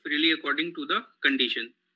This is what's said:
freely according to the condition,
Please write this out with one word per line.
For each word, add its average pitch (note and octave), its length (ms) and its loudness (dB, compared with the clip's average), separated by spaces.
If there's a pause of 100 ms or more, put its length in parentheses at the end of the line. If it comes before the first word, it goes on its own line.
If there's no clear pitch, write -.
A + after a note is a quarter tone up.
freely D3+ 280 2
according D#3 440 -2
to D3+ 100 -8
the F#3+ 160 0 (220)
condition, B2 500 0 (220)